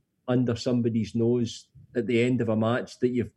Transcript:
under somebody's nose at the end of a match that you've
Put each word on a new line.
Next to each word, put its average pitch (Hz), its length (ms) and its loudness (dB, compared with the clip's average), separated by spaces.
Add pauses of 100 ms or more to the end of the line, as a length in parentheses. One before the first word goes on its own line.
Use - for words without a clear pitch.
(260)
under 123 280 2
somebody's 117 600 -2
nose 117 520 0 (300)
at 113 100 -2
the 117 160 2
end 123 200 2
of 113 80 0
a 107 60 2
match 113 420 -2
that 127 100 0
you've 123 280 -2